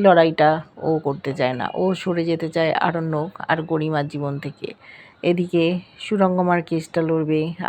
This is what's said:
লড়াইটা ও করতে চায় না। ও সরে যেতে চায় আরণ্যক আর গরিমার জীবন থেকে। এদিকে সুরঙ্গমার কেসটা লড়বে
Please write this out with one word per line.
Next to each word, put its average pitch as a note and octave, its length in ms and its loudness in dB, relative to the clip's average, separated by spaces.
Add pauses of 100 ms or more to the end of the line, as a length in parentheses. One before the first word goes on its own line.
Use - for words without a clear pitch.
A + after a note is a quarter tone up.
লড়াইটা E3 440 6 (380)
ও - 20 2 (160)
করতে C#3 340 -4
চায় B2+ 200 0
না। G#2+ 60 -4 (160)
ও - 20 2 (180)
সরে E3+ 300 -2
যেতে E3 240 -2
চায় E3 160 2 (160)
আরণ্যক E3 440 -2 (200)
আর D#3+ 60 -6 (140)
গরিমার D#3 360 -2
জীবন C#3+ 260 -6 (120)
থেকে। - 240 -12 (600)
এদিকে F3 340 0 (420)
সুরঙ্গমার F3+ 640 2
কেসটা E3 400 -2
লড়বে D#3 320 0 (280)